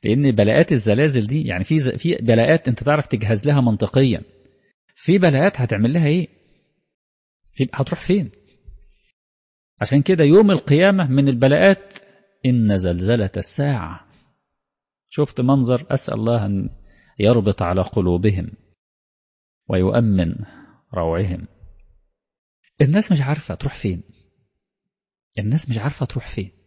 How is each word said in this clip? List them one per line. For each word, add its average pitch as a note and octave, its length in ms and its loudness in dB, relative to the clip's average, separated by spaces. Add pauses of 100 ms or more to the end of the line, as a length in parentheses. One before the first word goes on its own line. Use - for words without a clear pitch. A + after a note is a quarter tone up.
لأن C3 260 2
بلاءات A2+ 420 2
الزلازل A#2+ 540 0
دي، C#3+ 200 -4
يعني F#2 180 -4
في D#3 180 0
ز-، B2+ 140 -4
في E3+ 200 -4
بلاءات A#2 520 2
أنت A2+ 160 -4
تعرف D3 220 0
تجهز G#2+ 400 -4
لها C#3+ 140 2
منطقيًا، A#2+ 640 0 (760)
في F#3 220 0
بلاءات E3 420 2
هتعمل A2+ 320 0
لها D#3+ 140 0
إيه؟ D#3+ 220 0 (1200)
في، C3 220 -2
هتروح - 320 -6
فين؟ F#3+ 240 0 (1500)
عشان C#3 220 0
كده E3 220 2
يوم G3 260 6
القيامة F3 580 2
من C#3 200 2
البلاءات: D3 720 2 (480)
"إن A2 320 2
زلزلة F#2 580 -2
الساعة". G#2+ 720 -6 (1000)
شفت - 320 -4
منظر، B2+ 500 0
أسأل - 240 -4
الله A2 320 -2
أن G2+ 240 -4 (480)
يربط G#2 440 2
على F2+ 200 0
قلوبهم F2+ 680 -2 (1160)
ويؤمن F#2+ 680 0 (600)
روعهم. E2+ 520 -4 (1300)
الناس E3 320 2
مش D3+ 80 2
عارفة C#3+ 340 -4
تروح - 220 -8
فين، F2+ 260 -6 (1400)
الناس A2+ 320 -8
مش A2+ 80 -4
عارفة B2+ 280 -8
تروح - 280 -12
فين F#2+ 160 -10 (160)